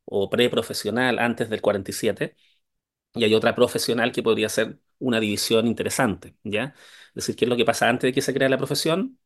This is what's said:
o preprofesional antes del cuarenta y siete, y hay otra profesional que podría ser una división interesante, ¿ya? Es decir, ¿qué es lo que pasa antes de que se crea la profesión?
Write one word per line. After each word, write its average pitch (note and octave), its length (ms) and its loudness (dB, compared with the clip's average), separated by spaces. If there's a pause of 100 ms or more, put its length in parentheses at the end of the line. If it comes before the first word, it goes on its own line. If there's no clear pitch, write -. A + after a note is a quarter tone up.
o G2 240 -2
preprofesional A#2 920 0
antes A#2 300 -2
del G#2+ 120 -4
cuarenta G2 300 0
y - 20 -6
siete, A2+ 420 -4 (800)
y A#2 100 -2
hay G#2+ 120 4
otra A2+ 200 2
profesional A#2+ 560 2
que A#2+ 120 -4
podría G#2+ 260 2
ser A2+ 300 -2 (200)
una A#2+ 200 0
división A2 480 0
interesante, G#2+ 760 -2
¿ya? A2 320 -6 (340)
Es - 60 -20
decir, - 200 -6
¿qué - 100 0
es B2 40 2
lo B2 80 0
que A#2 80 2
pasa A2+ 240 2
antes B2 200 0
de B2+ 40 -2
que C3+ 80 -2
se C#3+ 120 -2
crea C3+ 160 2
la C3 80 0
profesión? D#3+ 680 -2